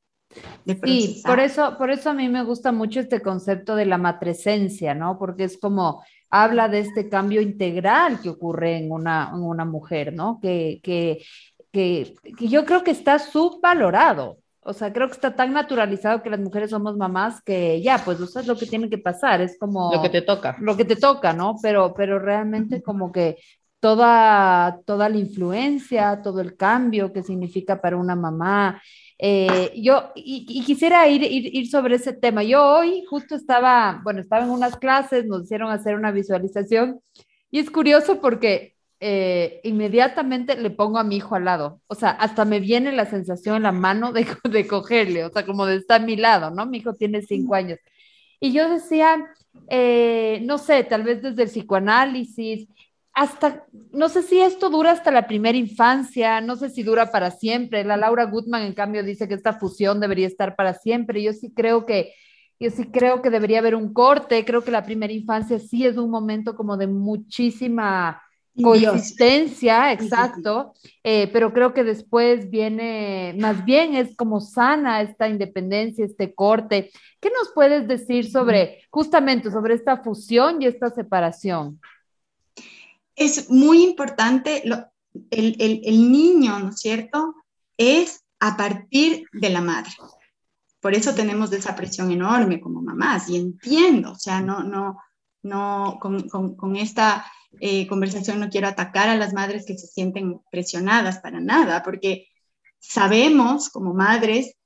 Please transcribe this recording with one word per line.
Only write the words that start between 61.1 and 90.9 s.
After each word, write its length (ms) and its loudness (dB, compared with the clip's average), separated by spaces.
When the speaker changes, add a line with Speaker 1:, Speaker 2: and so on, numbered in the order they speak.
Speaker 2:
Yo 120 -2
sí 200 -14
creo 320 0
que, 280 -2
yo 120 -2
sí 160 -8
creo 360 2
que 80 0
debería 300 2
haber 160 2
un 180 -4
corte. 520 4
Creo 180 0
que 80 -6
la 140 -2
primera 260 -6
infancia 480 -4
sí 260 -2
es 120 2
un 120 -2
momento 460 -4
como 220 -4
de 100 -2
muchísima 1300 -2
Speaker 1:
Simbiosis. 340 6
Speaker 2:
coexistencia, 920 4
Speaker 1:
Sí, 80 4
sí, 60 0
sí. 80 -6
Speaker 2:
exacto, 680 -2
eh, 300 2
pero 200 2
creo 200 4
que 120 2
después 640 0
viene, 920 -4
más 260 -2
bien 300 2
es 200 -2
como 260 -2
sana 600 0
esta 280 -4
independencia, 760 -4
este 280 -6
corte. 580 0
¿Qué 100 -2
nos 240 -4
puedes 360 4
decir 420 -2
sobre, 320 2
Speaker 1:
Ujú. 260 -10
Speaker 2:
justamente 640 0
sobre 240 0
esta 220 0
fusión 640 0
y 60 0
esta 220 -2
separación? 920 -4
Speaker 1:
Es 340 -2
muy 340 8
importante, 840 0
lo, 200 -4
el, 300 0
el, 240 0
el 280 6
niño, 480 6
¿no 100 -6
es 100 -12
cierto?, 560 -4
es 460 2
a 180 0
partir 760 0
de 160 -2
la 120 -2
madre. 300 -4
Por 160 0